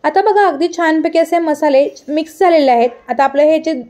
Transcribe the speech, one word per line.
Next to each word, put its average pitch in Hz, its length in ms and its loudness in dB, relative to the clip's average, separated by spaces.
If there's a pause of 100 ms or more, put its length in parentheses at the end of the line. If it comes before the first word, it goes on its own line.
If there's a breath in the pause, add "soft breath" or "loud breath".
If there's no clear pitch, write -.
आता 311 180 0
बघा 403 260 2
अगदी 311 200 -2
छानपैकी 330 520 -2
असे 330 200 0
मसाले 294 480 0 (200)
मिक्स 311 320 -6
झालेले 320 320 2
आहेत. 240 180 2 (200)
आता 254 140 -2
आपलं 277 200 0
हे 311 160 2
जे 320 140 -4 (160)